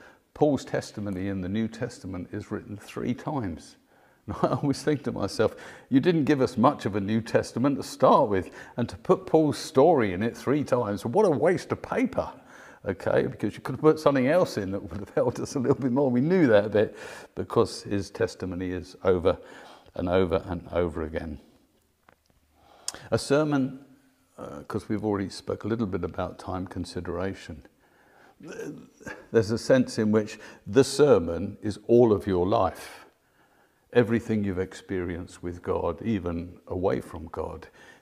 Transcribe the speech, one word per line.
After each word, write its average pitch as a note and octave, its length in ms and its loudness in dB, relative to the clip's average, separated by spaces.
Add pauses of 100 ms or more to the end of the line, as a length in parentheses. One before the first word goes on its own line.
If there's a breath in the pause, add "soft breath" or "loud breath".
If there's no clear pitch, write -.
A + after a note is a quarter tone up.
(340 loud breath)
Paul's D3 300 2
testimony G2+ 640 -6
in G2 140 -4
the F2+ 80 -6
New A2 180 -2
Testament F#2 640 -10
is G2+ 180 -10
written G#2 280 -10
three A#2+ 360 -6
times. B2 680 -8
<laughs> - 40 -20 (420 soft breath)
And G2+ 160 -6
I D3 120 2
always C3+ 280 -2
think D3+ 200 -2
to A#2 80 -4
myself, G2 440 0 (340 loud breath)
"You C3 100 4
didn't D#3+ 260 4
give D3 140 4
us B2+ 160 2
much C3+ 300 2
of G2+ 100 -2
a G#2 60 0
New G#2+ 180 0
Testament A#2 580 0
to G2 60 -8
start C3+ 460 4
with, F#2+ 220 0 (260 loud breath)
and A#2+ 100 -2
to - 100 -14
put F#3 280 0
Paul's D#3 320 2
story A#2+ 560 4
in F#2 80 -2
it A2+ 160 -2
three C#3 260 0
times, G#2 400 -2
what G3 220 2
a F3+ 60 4
waste D3+ 400 0
of - 100 -2
paper." - 500 -2 (540 loud breath)
Okay, B2 400 0
because A2 300 -6
you - 60 -16
could C#3+ 120 -8
have C3 80 -8
put D3+ 180 4
something C3 280 2
else E3+ 280 2
in G2 160 -4
that G2 120 -6
would D#2+ 160 -10
have G2+ 100 -12
<laughs> - 60 -20
helped B2+ 240 0
us - 160 -8
a D3 40 0
little B2+ 220 2
bit C3 100 0
more. C3+ 200 2
We B2 100 2
knew E3 260 4
that G#2 240 6
bit G#2+ 240 2 (380 loud breath)
because - 480 -2
his G2+ 300 -4
testimony F#2 580 -4
is F2+ 340 -8
over F2+ 360 2 (560 loud breath)
and F2+ 120 -4
over F2 380 2
and F2+ 260 -8
over E2+ 300 -2
again. D#2 380 -8 (1700 loud breath)
A A2+ 60 2
sermon, C#3+ 640 0 (540)
uh, C3 300 -14
'cause - 200 -6
we've G#2 160 -2
already G2+ 260 0
spoke - 340 -8
a A2 40 -6
little A2+ 200 -2
bit F2+ 160 -4
about F2+ 340 -6
time F#2 300 -8
consideration, F2 960 -8 (1700 soft breath)
there's G#2+ 200 4
a A2+ 60 0
sense B2 400 2
in G#2+ 140 2
which G#2+ 280 2 (260 loud breath)
the A#2+ 180 6
sermon G2+ 800 4
is G#2 260 -6
all A#2 260 8
of - 140 0
your F#2 200 2
life. G2+ 520 -2 (920 soft breath)
Everything A2 520 2
you've F#2+ 160 -2
experienced F2+ 840 -6
with F2 220 -10
God, E2+ 400 -2
even F2 640 -4
away G2 340 -2
from D#2+ 300 -14
God, E2 360 -10 (340 loud breath)